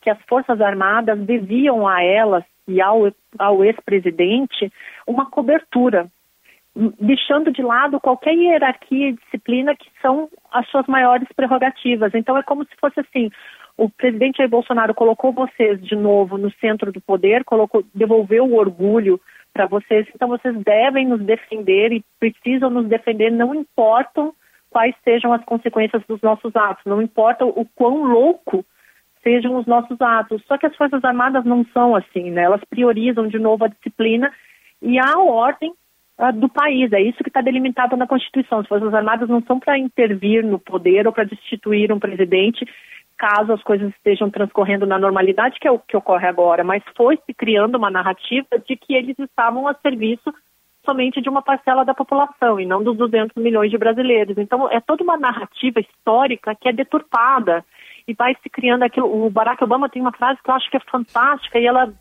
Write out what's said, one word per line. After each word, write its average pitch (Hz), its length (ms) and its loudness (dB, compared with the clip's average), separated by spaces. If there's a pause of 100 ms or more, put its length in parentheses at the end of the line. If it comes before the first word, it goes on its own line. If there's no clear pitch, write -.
que - 80 -2
as 214 100 0 (100)
Forças 247 320 0
Armadas 208 580 0
deviam 220 680 0
a 180 120 2
elas 190 440 2 (240)
e 185 120 0
ao, 202 320 2 (240)
ao 196 280 2
ex-presidente 196 1080 -2 (320)
uma 247 220 -2
cobertura, 247 800 0 (960)
deixando 277 500 2
de 262 120 -6
lado 262 360 0
qualquer 269 360 0
hierarquia 285 760 2
e 262 60 -4
disciplina 254 600 -4
que - 140 -20 (120)
são 285 280 0 (240)
as 247 160 -2
suas 269 180 -2
maiores 254 480 2
prerrogativas. 247 800 -2
Então, 247 240 0
é 277 60 -4
como 285 200 -4
se - 160 -20
fosse 294 200 -2
assim: 240 300 -4 (460)
o 214 140 0
presidente 254 480 -2
Jair 262 100 2
Bolsonaro 233 460 0
colocou 226 380 0
vocês 233 500 -2
de 196 140 -6
novo 202 420 0
no 202 220 -4
centro 214 320 -4
do 185 80 -12
poder, 196 440 0
colocou, 214 400 0 (100)
devolveu 220 500 2
o 247 120 2
orgulho 196 640 2 (320)
pra 196 140 0
vocês, 208 480 -2
então 254 140 -4
vocês 240 260 -4 (100)
devem 262 420 2
nos 247 160 0
defender 214 680 0
e 226 140 -4 (160)
precisam 247 480 -2
nos 240 180 -2
defender, 220 440 0
não 233 240 0
importam 269 800 0 (340)
quais 240 340 0
sejam 233 300 2
as 233 140 0
consequências 226 600 -2
dos 220 140 -8
nossos 220 340 -2
atos, 208 300 -2
não 202 160 -2
importa 226 460 0
o 233 280 -2
quão 262 300 0
louco 247 600 2 (580)
sejam 247 340 2
os 240 100 -4
nossos 240 340 0
atos. 220 460 0
Só 277 120 -2
que 320 80 -2
as 302 100 -2
Forças 277 260 0
Armadas 254 420 0
não 240 280 2
são 240 240 2
assim, 180 340 -6
né? 175 120 0
Elas 196 260 2
priorizam 226 580 0
de 214 120 -4
novo 220 260 2
a 226 40 2
disciplina 226 600 -2 (500)
e 247 180 0
a 277 200 2
ordem, 294 540 2 (460)
ah, 247 120 2
do 226 180 0
país. 262 440 0
É 202 80 4
isso 220 240 0
que - 60 -8
tá 262 100 0
delimitado 254 560 0
na 247 100 -2
Constituição. 254 540 -2
As 202 80 -8
Forças 208 260 -2
Armadas 220 340 0
não 240 140 2
são 254 160 -2
pra 277 200 0
intervir 220 640 0
no 202 140 -2
poder 185 480 2
ou 226 60 0
pra 220 120 -2
destituir 208 680 -2
um 202 60 -2
presidente, 196 680 0 (540)
caso 214 340 0
as 208 100 -4
coisas 202 340 -2
estejam 202 340 0
transcorrendo 202 560 -2
na 196 120 -2
normalidade, 190 600 0
que - 80 -4
é 294 60 4
o 240 60 2
que - 180 -6
ocorre 185 320 0
agora, 175 340 2
mas 190 200 -2 (140)
foi 262 300 2
se 262 80 -12
criando 220 420 0
uma 214 140 -2
narrativa 190 560 -4 (220)
de 262 80 -6
que - 180 -8
eles 254 240 -6
estavam 254 480 -4
a 285 80 -4
serviço 240 580 -6 (520)
somente 262 360 -4
de 247 80 -6
uma 269 140 -2
parcela 262 400 0
da 262 120 -2
população 254 680 -2
e 185 60 -6
não 190 180 -2
dos 233 120 -2
duzentos 220 460 -2
milhões 220 280 0
de 220 80 -2
brasileiros. 226 600 0
Então, 247 320 -2
é 233 100 0
toda 320 220 -4
uma 339 140 0
narrativa 240 640 -4
histórica 226 760 -2
que - 140 -4
é 254 40 0
deturpada 233 920 0 (420)
e 233 80 -8
vai 254 280 0
se - 60 -16
criando 247 360 0
aquilo. 226 420 -2
O 220 40 0
Barack 220 340 0
Obama 262 240 0
tem 254 120 -8
uma 247 120 -2
frase 254 320 -2
que - 60 -8
eu 262 40 2
acho 262 160 -4
que 277 60 -4
é 262 40 0
fantástica 254 800 -2
e 240 80 2
ela 247 340 2